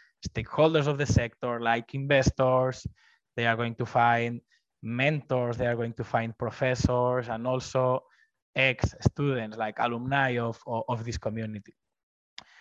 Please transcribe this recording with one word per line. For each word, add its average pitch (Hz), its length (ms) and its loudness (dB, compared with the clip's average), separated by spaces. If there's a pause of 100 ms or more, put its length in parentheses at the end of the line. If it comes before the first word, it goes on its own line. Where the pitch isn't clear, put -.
(280)
stakeholders 151 580 2
of 147 120 -2
the 143 80 0
sector, 120 540 0
like 117 340 0
investors, 131 920 2 (500)
they 117 100 0
are 113 100 4
going 117 200 -2
to 117 100 -4
find 117 540 2 (420)
mentors, 123 760 0
they 120 100 -2
are 120 100 0
going 117 180 -4
to 117 100 -6
find 113 320 -4
professors, 123 920 0
and 117 180 -6
also 127 580 0 (500)
ex-students, 127 1040 0
like 107 220 -6
alumni 123 600 0
of, 117 280 -4
of, 117 220 -4
of 117 160 -4
this 117 140 -6
community. 107 560 -8 (880)